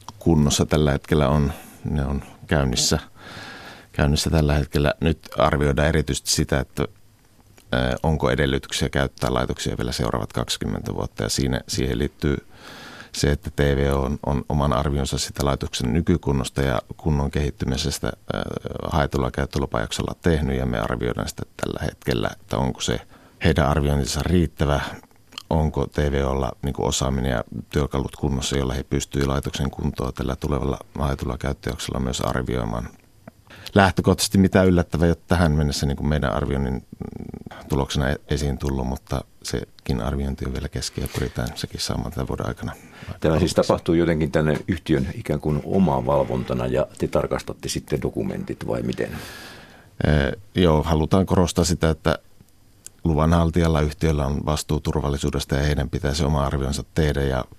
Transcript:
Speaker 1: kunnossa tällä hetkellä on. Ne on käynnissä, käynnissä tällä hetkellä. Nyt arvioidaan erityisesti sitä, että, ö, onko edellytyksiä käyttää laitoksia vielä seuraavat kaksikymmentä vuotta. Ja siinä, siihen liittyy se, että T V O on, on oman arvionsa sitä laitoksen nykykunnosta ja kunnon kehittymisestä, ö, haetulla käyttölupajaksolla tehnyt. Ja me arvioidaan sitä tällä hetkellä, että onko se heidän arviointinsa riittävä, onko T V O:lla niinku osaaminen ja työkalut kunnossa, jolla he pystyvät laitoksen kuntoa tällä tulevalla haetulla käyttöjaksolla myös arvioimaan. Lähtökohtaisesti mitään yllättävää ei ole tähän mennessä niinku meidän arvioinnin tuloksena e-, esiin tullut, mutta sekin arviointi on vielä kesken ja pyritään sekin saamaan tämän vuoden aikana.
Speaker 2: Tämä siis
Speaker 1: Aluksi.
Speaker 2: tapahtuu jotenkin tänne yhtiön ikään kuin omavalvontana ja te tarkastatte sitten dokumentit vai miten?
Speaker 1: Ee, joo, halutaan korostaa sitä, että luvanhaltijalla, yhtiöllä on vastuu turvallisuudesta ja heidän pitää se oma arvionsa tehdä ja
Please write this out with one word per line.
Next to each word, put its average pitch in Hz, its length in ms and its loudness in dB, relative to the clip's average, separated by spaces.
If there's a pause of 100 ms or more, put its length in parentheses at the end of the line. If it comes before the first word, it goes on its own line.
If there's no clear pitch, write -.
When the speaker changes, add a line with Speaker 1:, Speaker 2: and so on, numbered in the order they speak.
(200)
Speaker 1:
kunnossa 76 460 4
tällä 76 260 2
hetkellä 73 380 2
on. 71 240 2 (360)
Ne 73 160 0
on 69 180 -4 (240)
käynnissä, 69 520 2 (920)
käynnissä 76 380 2
tällä 76 240 4
hetkellä. 73 480 2
Nyt - 360 0
arvioidaan 73 500 4
erityisesti 76 440 0
sitä, 73 280 2
että, 67 240 -4
ö, - 1200 -6
onko 73 260 2
edellytyksiä 67 600 0
käyttää 69 440 -2
laitoksia - 440 -2
vielä 60 140 -4
seuraavat 57 420 -4
kaksikymmentä 52 600 -4
vuotta. 50 300 -6
Ja 53 60 -2
siinä, 65 380 0
siihen 64 320 -2
liittyy 71 380 0 (720)
se, - 200 2
että 73 240 -2
T - 40 0
V 69 340 2
O 69 80 2
on, 67 240 -2
on 67 240 0
oman 71 240 2
arvionsa 69 440 0
sitä - 280 -4
laitoksen 64 480 -2
nykykunnosta 69 680 0
ja 67 200 0 (160)
kunnon 71 340 0
kehittymisestä, 69 760 -2
ö, - 340 -6 (420)
haetulla 69 480 0
käyttölupajaksolla - 880 -4
tehnyt. 71 360 2
Ja 65 80 0
me 58 140 -2
arvioidaan 58 500 -2
sitä - 140 -8 (140)
tällä 50 240 -4
hetkellä, 57 480 -2 (120)
että 50 160 -4
onko 64 240 0
se 58 180 -2 (440)
heidän 76 240 4
arviointinsa 71 560 2
riittävä, 78 580 2 (680)
onko 76 380 0
T - 100 -14
V 71 280 0
O:lla 65 260 -2 (100)
niinku - 240 -2
osaaminen 65 460 0
ja 57 120 -2 (260)
työkalut 67 460 -2
kunnossa, 67 420 -2
jolla 67 160 0
he 69 100 -4
pystyvät 71 440 -2
laitoksen 69 440 -2
kuntoa 65 400 -4
tällä 67 240 -4
tulevalla 69 440 -2 (200)
haetulla 69 380 -2
käyttöjaksolla - 640 -4
myös 64 220 -2
arvioimaan. 58 680 -2 (840)
Lähtökohtaisesti 95 600 4
mitään 95 300 6
yllättävää 85 380 4
ei 85 60 6
ole 82 60 0 (100)
tähän 85 240 4
mennessä 76 340 2
niinku 69 180 -2
meidän 71 300 0
arvioinnin 67 520 -2 (840)
tuloksena 69 400 0
e-, 71 100 -2 (100)
esiin 73 280 -2
tullut, 67 300 -2
mutta 65 360 -4 (200)
sekin - 580 -4
arviointi 67 440 -4
on 65 80 -4
vielä 71 160 -6
kesken - 320 -6
ja - 120 -2
pyritään 62 420 -4
sekin - 260 -8
saamaan - 300 -4
tämän 65 160 -6
vuoden - 200 -4
aikana. - 240 -8 (480)
Speaker 2:
Tämä 80 200 2
siis 80 120 2
Speaker 1:
Aluksi. - 40 -6
Speaker 2:
tapahtuu 85 400 2
jotenkin 80 360 2
tänne 78 360 2
yhtiön 73 480 0
ikään 76 240 -4
kuin 73 260 0
omavalvontana 64 1040 2
ja 64 200 0 (100)
te 80 100 -2
tarkastatte - 600 -2
sitten - 320 -4
dokumentit - 680 -6
vai 58 140 -2
miten? - 300 -4 (960)
Speaker 1:
Ee, 73 260 4 (220)
joo, 80 280 6
halutaan 80 420 2
korostaa 87 400 2
sitä, 82 240 2
että 78 300 0 (840)
luvanhaltijalla, 82 800 4
yhtiöllä 76 440 0
on 69 200 -2
vastuu 76 340 -2
turvallisuudesta 71 760 -2
ja 69 80 2
heidän 71 260 0
pitää 71 240 -2
se 73 120 0
oma 71 200 2
arvionsa 69 380 -2 (100)
tehdä 73 280 2
ja 65 240 0 (140)